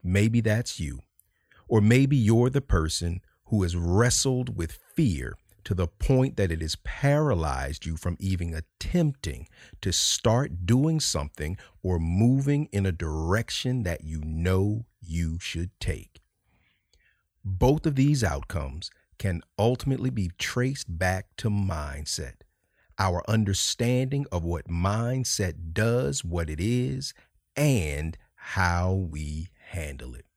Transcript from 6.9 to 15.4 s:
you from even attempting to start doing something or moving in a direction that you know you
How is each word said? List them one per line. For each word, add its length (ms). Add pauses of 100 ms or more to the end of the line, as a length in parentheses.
you 100
from 220
even 340
attempting 960 (340)
to 120
start 760
doing 320
something 580 (280)
or 160
moving 720
in 120
a 80
direction 920
that 180
you 220
know 600 (140)
you 400